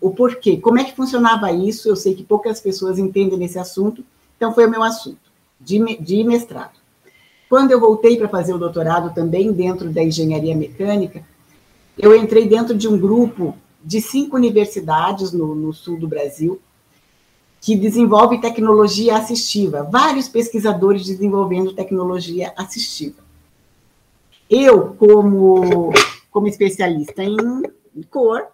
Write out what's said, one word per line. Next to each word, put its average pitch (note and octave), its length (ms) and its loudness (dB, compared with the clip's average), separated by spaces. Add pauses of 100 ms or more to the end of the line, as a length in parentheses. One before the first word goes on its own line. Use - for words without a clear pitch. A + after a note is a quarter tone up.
o F#3 100 0
porquê, A#3+ 440 0
como A#3 240 2
é C4+ 60 -4
que C4 100 -14
funcionava A#3 560 -2
isso, G3 380 -4
eu G3+ 60 2
sei F#3+ 200 -2
que F#3+ 80 -16
poucas G#3+ 380 -4
pessoas F#3+ 360 -4
entendem F#3+ 400 -2
nesse F3+ 220 -6
assunto, G3+ 420 -6 (360)
então A3+ 160 -4
foi A#3 120 6
o A3 40 4
meu A3+ 120 -2
assunto A3+ 380 -6 (400)
de D#3+ 180 -4
me-, A3 200 -2
de F3+ 260 -2
mestrado. A#3 560 -4 (680)
Quando C4 220 4
eu B3 100 4
voltei A3+ 360 4
pra G#3+ 120 -2
fazer F3+ 240 -2
o F3 40 -6
doutorado E3+ 560 -4
também F3 380 -2
dentro F3+ 380 -4
da D#3+ 120 -2
engenharia D#3+ 540 -2
mecânica, F#3 640 -4 (760)
eu G#3 180 8
entrei A3 320 4
dentro A#3 280 2
de G#3 120 -2
um G#3 100 2
grupo G3 600 0 (260)
de E3+ 160 -4
cinco C4+ 380 -4
universidades F#3+ 960 0
no, D#3 200 -2
no D#3 200 -6
sul E3+ 260 -12
do E3 80 -8
Brasil, D3+ 540 -6 (960)
que A3 160 -2
desenvolve A3 640 4
tecnologia G#3+ 800 2
assistiva, G3+ 680 -4
vários C4 460 0
pesquisadores G3+ 760 0
desenvolvendo F#3+ 680 -2
tecnologia F3+ 840 -6
assistiva. - 640 -12 (1300)
Eu, A#3+ 440 4
como, F#3+ 1000 4 (400)
como G#3 160 0
especialista F#3+ 720 -2
em G3+ 160 -4 (720)
cor, A#3 440 -2